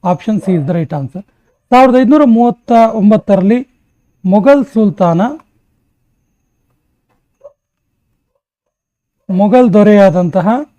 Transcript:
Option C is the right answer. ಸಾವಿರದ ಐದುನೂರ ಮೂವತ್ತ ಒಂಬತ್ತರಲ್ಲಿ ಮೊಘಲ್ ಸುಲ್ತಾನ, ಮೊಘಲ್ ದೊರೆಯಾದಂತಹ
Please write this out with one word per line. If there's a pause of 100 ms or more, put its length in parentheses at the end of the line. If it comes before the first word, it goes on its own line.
Option
C
is
the
right
answer. (500)
ಸಾವಿರದ
ಐದುನೂರ (120)
ಮೂವತ್ತ (300)
ಒಂಬತ್ತರಲ್ಲಿ (680)
ಮೊಘಲ್ (100)
ಸುಲ್ತಾನ, (4000)
ಮೊಘಲ್
ದೊರೆಯಾದಂತಹ (300)